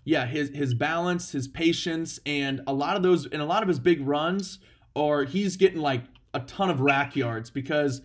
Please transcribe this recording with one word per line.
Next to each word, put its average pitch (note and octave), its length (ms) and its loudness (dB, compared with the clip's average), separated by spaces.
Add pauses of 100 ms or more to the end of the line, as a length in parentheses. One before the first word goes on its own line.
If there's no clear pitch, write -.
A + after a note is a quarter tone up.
Yeah, C#3 200 2
his, C#3+ 260 -2
his C#3 220 0
balance, E3+ 580 0
his C3+ 180 -4
patience, E3 760 -2
and C#3 400 -2
a C#3 60 -2
lot C#3+ 240 0
of F#3+ 80 0
those, F3+ 220 4
and D3+ 160 -6
a D3 40 -2
lot F#3 160 2
of G3+ 60 0
his E3 120 2
big C#3+ 280 2
runs E3+ 520 -2 (360)
are, D3 300 2
he's F3+ 320 -2
getting, F3+ 240 4
like, C3 220 0 (300)
a - 60 -2
ton F#3 300 -2
of C#3+ 100 0
rack C#3 380 2
yards A#2 320 -4
because C#3+ 560 -2